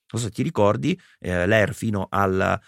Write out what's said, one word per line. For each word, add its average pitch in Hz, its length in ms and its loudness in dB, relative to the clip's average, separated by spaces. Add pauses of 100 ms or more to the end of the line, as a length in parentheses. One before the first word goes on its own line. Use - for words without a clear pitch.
(140)
Non 113 80 -4
so 120 60 -6
se - 60 -8
ti 147 100 -4
ricordi, 135 560 0 (200)
eh, 90 280 -2
l'Air 104 260 2
fino 104 360 -4
alla 95 580 0